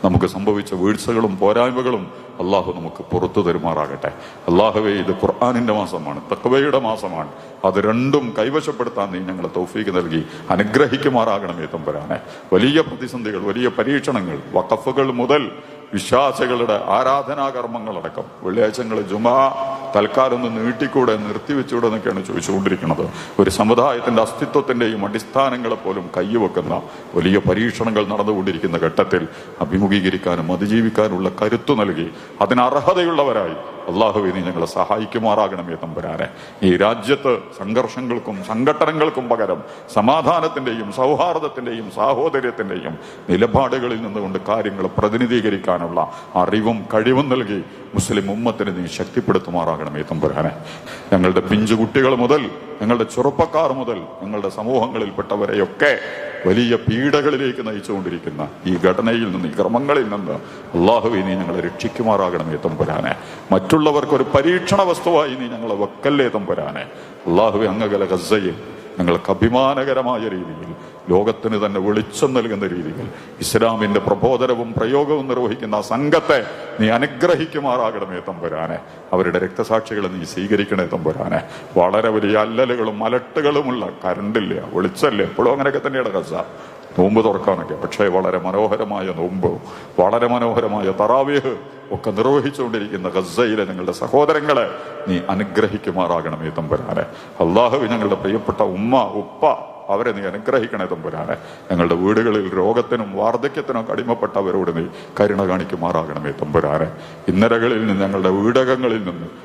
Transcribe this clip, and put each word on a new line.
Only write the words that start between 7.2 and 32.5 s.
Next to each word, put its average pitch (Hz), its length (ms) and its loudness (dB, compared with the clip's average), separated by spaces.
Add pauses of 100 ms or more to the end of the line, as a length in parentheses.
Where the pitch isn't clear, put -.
അത് 95 100 2 (100)
രണ്ടും 127 380 2 (120)
കൈവശപ്പെടുത്താൻ 120 760 -2
നീ 92 160 -6
ഞങ്ങളെ 90 300 -6
തൗഫീക്ക് 98 400 -4
നൽകി 80 220 -2 (340)
അനുഗ്രഹിക്കുമാറാകണമേ 107 1200 2
തമ്പുരാനെ. 76 440 -6 (360)
വലിയ 131 220 6 (120)
പ്രതിസന്ധികൾ, 117 520 -6 (100)
വലിയ 123 180 0 (100)
പരീക്ഷണങ്ങൾ, 113 580 0 (200)
വഖഫുകൾ 131 520 2 (120)
മുതൽ 139 220 4 (520)
വിശ്വാസികളുടെ 123 800 2 (200)
ആരാധനാകർമ്മങ്ങളടക്കം, 123 1300 -2 (200)
വെള്ളിയാഴ്ചകൾ 110 520 0 (140)
ജുമാ 117 240 2 (600)
തൽക്കാലം 120 520 2
ഒന്ന് - 100 -2
നീട്ടിക്കൂടെ, 120 560 2 (120)
നിർത്തിവെച്ചൂടെ 117 640 -2
എന്നൊക്കെയാണ് 95 400 -2
ചോദിച്ചുകൊണ്ടിരിക്കുന്നത്. 92 760 0 (360)
ഒരു 95 180 6
സമുദായത്തിന്റെ 120 680 4
അസ്തിത്വത്തിന്റെയും 117 840 0
അടിസ്ഥാനങ്ങളെ 123 760 -2
പോലും 95 220 -4 (120)
കൈവെക്കുന്ന 92 640 0 (340)
വലിയ 90 220 4 (100)
പരീക്ഷണങ്ങൾ 110 640 2
നടന്നുകൊണ്ടിരിക്കുന്ന 98 720 0
ഘട്ടത്തിൽ 87 380 2 (420)
അഭിമുഖീകരിക്കാനും 90 920 0
അതിജീവിക്കാനുള്ള 104 680 2 (140)
കരുത്തു 110 400 2
നൽകി 85 260 -2 (380)
അതിനർഹതയുള്ളവരായി 131 1120 2 (340)